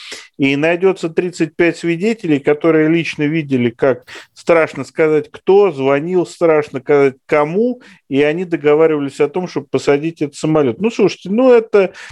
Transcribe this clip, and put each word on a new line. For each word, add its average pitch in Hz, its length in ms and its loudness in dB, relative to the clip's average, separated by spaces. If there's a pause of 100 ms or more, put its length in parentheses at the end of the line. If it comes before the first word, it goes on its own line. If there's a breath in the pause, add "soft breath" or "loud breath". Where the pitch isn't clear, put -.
(380 loud breath)
и 139 180 0
найдётся 175 520 0
тридцать 170 460 -2
пять 170 220 0
свидетелей, 170 640 -2
которые 156 480 2
лично 160 340 -2
видели, 143 480 -2
как, 131 360 -2 (280 loud breath)
страшно 160 480 -2
сказать, 156 480 -2
кто 196 400 2
звонил, 147 560 -2
страшно 151 540 0
сказать, 139 340 2 (120)
кому, 190 540 0 (280 loud breath)
и 135 140 0
они 160 220 0
договаривались 151 760 0
о 143 80 2
том, 180 180 -6
чтобы - 240 -8
посадить 143 500 -2
этот 143 140 -6
самолёт. 156 460 -2
Ну, 220 100 -2
слушайте, 190 400 -2
ну, 247 220 2
это, 214 400 2 (200 loud breath)